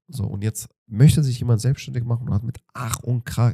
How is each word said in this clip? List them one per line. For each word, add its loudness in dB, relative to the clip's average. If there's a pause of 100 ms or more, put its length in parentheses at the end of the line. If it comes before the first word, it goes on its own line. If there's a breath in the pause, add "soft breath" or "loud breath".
So, -6
und -6
jetzt -6 (160)
möchte 6
sich -2
jemand 2
selbstständig -2
machen -4
und 0
hat 0
mit -8 (140)
Ach -8
und -4
Krach 0